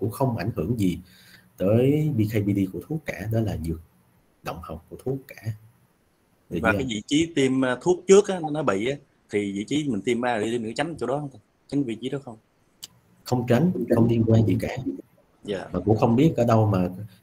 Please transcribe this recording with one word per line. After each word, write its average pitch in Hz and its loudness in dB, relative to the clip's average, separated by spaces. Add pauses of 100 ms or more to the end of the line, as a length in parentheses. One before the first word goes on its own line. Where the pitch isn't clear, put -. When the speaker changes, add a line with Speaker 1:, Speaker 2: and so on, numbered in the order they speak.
Speaker 1:
cũng 110 -4
không 123 -2
ảnh 92 -4
hưởng 104 -2
gì 90 0 (580)
tới 135 2
B 110 2 (120)
K 101 0
B - -2
D - 0 (140)
của 87 -10
thuốc 156 -6
cả, 101 -8
đó 113 0
là 92 -2 (100)
dược 82 -6 (640)
động - -12
học 78 -14
của 85 -16
thuốc 135 -4 (100)
cả. - -20 (1080)
Được 85 -6
Speaker 2:
Và 110 4
Speaker 1:
chưa? 101 0
Speaker 2:
cái 135 -2
vị 104 -4
trí 160 0
tiêm, 131 2
à, 127 0
thuốc 180 0
trước 196 8
á, 190 -4 (120)
nó 151 -4
bị 107 0
á, 139 -4 (340)
thì 104 -2
vị 104 -4
trí 143 -4
mình 101 -2
tiêm 117 0
adrenaline 117 -2
có 117 -8
tránh 156 -4
chỗ - -6
đó 131 -2
không? 139 -12 (280)
Tránh 139 -2
vị 113 -6
trí 123 -6
đó 139 -6
không? 113 -16 (880)
Speaker 1:
Không 123 0
tránh, 143 4 (220)
không 113 6
liên 117 2
quan 110 6
gì - 2
cả. - -6 (680)
Speaker 2:
Dạ. 95 -6
Speaker 1:
Mà 90 -4
cũng 107 4
không 117 2
biết 160 4
ở 120 2
đâu 113 4
mà 92 2 (340)